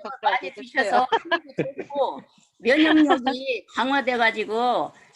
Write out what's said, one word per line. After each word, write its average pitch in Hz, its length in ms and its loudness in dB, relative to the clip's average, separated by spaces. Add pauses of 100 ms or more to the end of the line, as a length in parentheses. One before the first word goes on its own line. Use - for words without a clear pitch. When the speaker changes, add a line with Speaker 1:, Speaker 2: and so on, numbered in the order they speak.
(220)
Speaker 1:
많이 190 300 -2
Speaker 2:
덕분에 - 20 -16
됐어요. 247 540 0
<laughs> - 0 -
Speaker 1:
드셔서 - 0 - (480)
힘이 - 200 -4 (120)
좋고 240 340 -2 (380)
면역력이 269 1080 2 (100)
강화돼가지고 226 1160 0 (240)